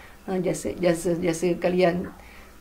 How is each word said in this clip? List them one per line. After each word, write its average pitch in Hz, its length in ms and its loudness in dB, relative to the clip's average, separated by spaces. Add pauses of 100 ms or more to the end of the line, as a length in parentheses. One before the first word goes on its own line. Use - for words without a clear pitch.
(300)
Ha, 190 80 -2
jasa, 175 400 -2
jasa, 170 400 2
jasa 175 400 0
kalian 175 560 2 (480)